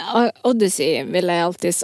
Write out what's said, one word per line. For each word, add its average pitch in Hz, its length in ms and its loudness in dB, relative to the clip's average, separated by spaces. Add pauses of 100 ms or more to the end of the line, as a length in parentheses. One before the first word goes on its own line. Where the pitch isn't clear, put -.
(200)
O-, 240 300 0
Odyssey 165 560 0
vil 180 260 -2
jeg 170 140 0
alltid 175 380 -2